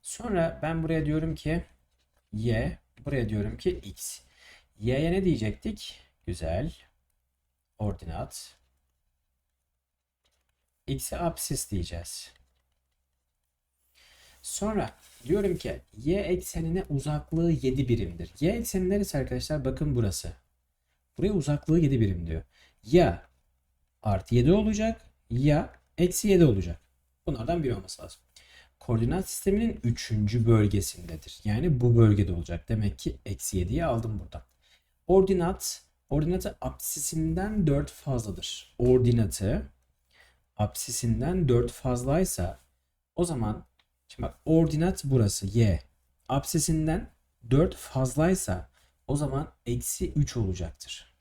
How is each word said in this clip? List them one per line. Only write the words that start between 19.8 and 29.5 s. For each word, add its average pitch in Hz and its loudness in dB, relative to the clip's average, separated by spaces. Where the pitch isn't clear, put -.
burası. 101 -2
Buraya 208 0
uzaklığı 156 2
yedi 135 4
birim 87 0
diyor. 82 -6
Ya 120 4
artı 101 0
yedi 131 6
olacak 214 2
ya 147 2
eksi 180 0
yedi 180 8
olacak. 92 0
Bunlardan 147 -2
biri 117 0
olması - -12
lazım. - -18
Koordinat 123 -2
sisteminin 226 -2